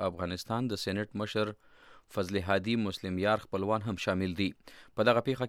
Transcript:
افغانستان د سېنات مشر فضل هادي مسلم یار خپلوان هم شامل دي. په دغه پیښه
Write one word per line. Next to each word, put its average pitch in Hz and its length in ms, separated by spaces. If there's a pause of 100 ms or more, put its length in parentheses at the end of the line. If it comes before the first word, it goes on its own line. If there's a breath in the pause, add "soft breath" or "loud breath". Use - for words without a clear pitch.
افغانستان 90 680
د - 80
سېنات 104 400
مشر 107 320 (600 soft breath)
فضل 98 200 (160)
هادي 98 320
مسلم 92 320 (100)
یار 107 220
خپلوان 101 420
هم 98 140
شامل 92 400
دي. 92 80 (480 loud breath)
په - 80
دغه 117 180
پیښه 127 240